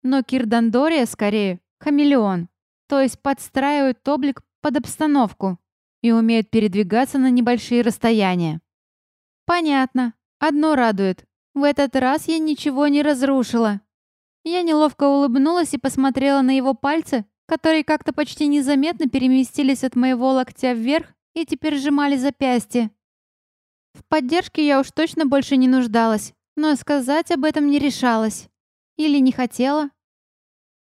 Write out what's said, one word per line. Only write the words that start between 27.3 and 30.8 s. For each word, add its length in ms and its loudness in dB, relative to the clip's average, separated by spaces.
об 140 -2
этом 240 0
не 100 2
решалась. 680 -2
Или 220 0
не 140 4
хотела. 580 -2